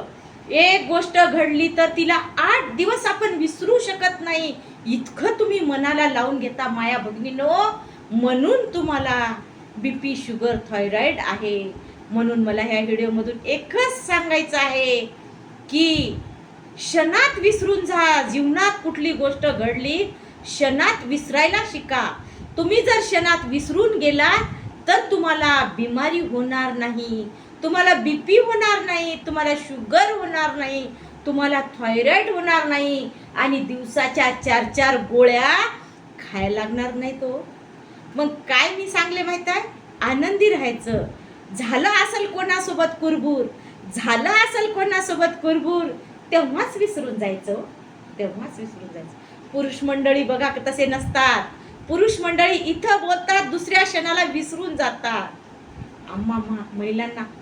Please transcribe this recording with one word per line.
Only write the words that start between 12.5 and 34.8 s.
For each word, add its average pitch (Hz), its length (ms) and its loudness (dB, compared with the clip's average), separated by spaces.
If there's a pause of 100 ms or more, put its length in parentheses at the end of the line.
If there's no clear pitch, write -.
ह्या 220 180 0
व्हिडिओमधून 220 640 -2
एकच 494 600 -2
सांगायचं 320 520 0
आहे 262 420 0 (720)
की 302 460 2 (600)
क्षणात 381 640 2
विसरून 392 460 2
जा. 320 380 4
जीवनात 285 480 2 (140)
कुठली 311 280 -2
गोष्ट 277 340 -2
घडली, 254 580 -2 (400)
क्षणात 294 600 0
विसरायला 302 680 0
शिका. 247 480 -4 (360)
तुम्ही 381 260 2
जर 453 180 4
क्षणात 339 440 2
विसरून 294 540 0
गेला 294 320 4 (580)
तर 381 220 4
तुम्हाला 302 640 2
बिमारी 262 440 -2
होणार 254 520 -2
नाही, 233 560 -6 (340)
तुम्हाला 359 320 4
बीपी 311 440 2
होणार 427 460 2
नाही, 339 420 -4
तुम्हाला 302 280 0
शुगर 294 640 2
होणार 320 360 -2
नाही, 269 340 -6 (380)
तुम्हाला 285 340 0
थायरॉइड 262 720 2
होणार 339 360 2
नाही 285 440 0 (260)
आणि 269 240 0
दिवसाच्या 254 720 0
चार 240 340 0
चार 269 320 2 (140)